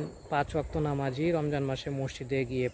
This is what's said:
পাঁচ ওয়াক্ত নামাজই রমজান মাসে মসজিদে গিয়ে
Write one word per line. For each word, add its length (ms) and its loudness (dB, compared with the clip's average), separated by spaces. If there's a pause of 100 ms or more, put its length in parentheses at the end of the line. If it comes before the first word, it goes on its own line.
(300)
পাঁচ 200 2
ওয়াক্ত 260 -2
নামাজই 540 2
রমজান 400 2
মাসে 200 -4
মসজিদে 540 -2
গিয়ে 300 0